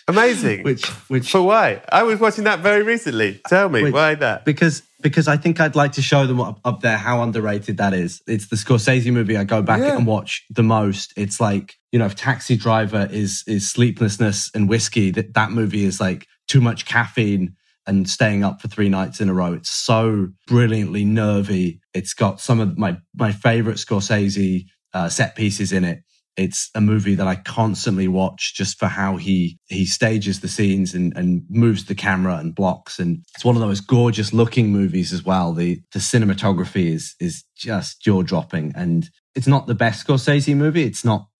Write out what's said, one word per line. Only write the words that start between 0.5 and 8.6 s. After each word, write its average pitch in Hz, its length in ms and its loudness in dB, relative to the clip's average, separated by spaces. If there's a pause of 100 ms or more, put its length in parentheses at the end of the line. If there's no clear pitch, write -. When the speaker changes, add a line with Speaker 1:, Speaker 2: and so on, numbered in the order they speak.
Speaker 2:
Which, 131 220 -2 (240)
which 127 200 -2
Speaker 1:
For 190 120 4
why? 185 400 2 (100)
I 190 120 6
was 220 180 0
watching 214 240 2
that 208 160 2
very 208 220 4
recently. 123 640 -2
Tell 196 200 4
me, 123 160 2
Speaker 2:
which 139 100 2
Speaker 1:
why 151 220 2
that? 131 300 -2
Speaker 2:
Because, 151 360 0 (200)
because 147 260 2
I 147 80 4
think 165 240 0
I'd 151 160 0
like 143 180 2
to 143 80 -2
show 139 240 2
them 127 140 0
up, 107 240 -6
up 117 180 -4
there 110 160 0
how 117 240 -2
underrated 104 560 -4
that 98 160 0
is. 87 340 -4
It's 107 200 -4
the - 80 -4
Scorsese 123 560 2